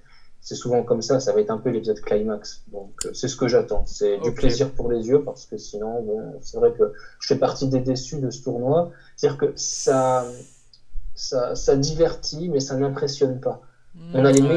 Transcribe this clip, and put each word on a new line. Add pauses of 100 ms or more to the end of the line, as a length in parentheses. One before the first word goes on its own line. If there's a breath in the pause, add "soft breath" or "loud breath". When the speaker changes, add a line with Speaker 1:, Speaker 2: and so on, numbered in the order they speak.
(400 soft breath)
Speaker 1:
c'est
souvent
comme
ça,
ça
va
être
un
peu
l'épisode
climax,
donc, (140)
euh,
c'est
ce
que
j'attends,
c'est
du
Speaker 2:
Ok.
Speaker 1:
plaisir
pour
les
yeux,
parce
que
sinon,
bon, (180)
c'est
vrai
que (260 loud breath)
je
fais
partie
des
déçus
de
ce
tournoi, (260 loud breath)
c'est-à-dire
que
ça, (880)
ça,
ça
divertit,
mais
ça
n'impressionne
pas. (540 soft breath)
On
a
les
Speaker 2:
Ouais.